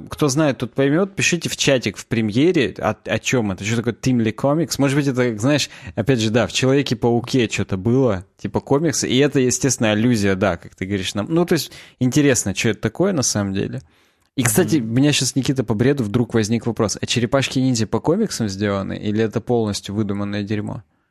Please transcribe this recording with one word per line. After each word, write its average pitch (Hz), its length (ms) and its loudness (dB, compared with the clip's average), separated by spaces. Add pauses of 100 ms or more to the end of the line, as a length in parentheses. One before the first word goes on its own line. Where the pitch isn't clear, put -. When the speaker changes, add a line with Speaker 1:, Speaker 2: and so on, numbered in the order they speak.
(100)
Speaker 1:
кто - 180 0
знает, 139 300 0
тот 117 160 -8
поймёт. 151 420 2
Пишите 151 320 0
в - 80 -8
чатик 123 400 0
в - 120 -16
премьере, 117 720 2
о, 104 160 0 (120)
о 107 140 -2
чём 107 340 0
это, 92 100 -8
что 117 140 -2
такое 113 160 -2
Team 127 280 0
Lee 110 140 0
Comics. 147 440 0
Может 139 180 2
быть, 143 100 0
это, 123 300 0
знаешь, 127 320 0 (260)
опять 117 240 0
же, 110 100 0
да, 110 160 2
в - 60 -4
Человеке-пауке 123 1000 0
что-то 98 280 -4
было, 113 480 0 (120)
типа - 220 -4
комиксы. 139 480 0
И 107 100 2
это, 143 220 2
естественно, 123 520 2
аллюзия, 107 440 2
да, 92 220 0
как - 180 -20
ты 95 100 -8
говоришь, 95 300 -4
нам. 104 140 -4
Ну, 170 160 2
то 180 80 0
есть - 180 -2 (300)
интересно, 127 520 2
что - 160 -2
это 101 120 -2
такое 180 320 0
на 135 100 -2
самом 101 300 -2
деле. 107 280 -4 (540)
И, 131 80 0
кстати, 160 320 2
Speaker 2:
Мгм. 113 160 -2
Speaker 1:
у - 60 -2
меня 143 160 4
щас, - 240 -2
Никита, 131 260 0
по 110 100 -2
бреду 127 300 2
вдруг 110 300 -2
возник 113 340 0
вопрос. 110 340 -2
А - 40 -8
«Черепашки-ниндзя» 127 840 0
по 113 140 -2
комиксам 160 480 0
сделаны 98 480 -2
или 107 260 -2
это 110 160 -2
полностью 107 560 -2
выдуманное 101 480 -4
дерьмо? 104 400 -6 (260)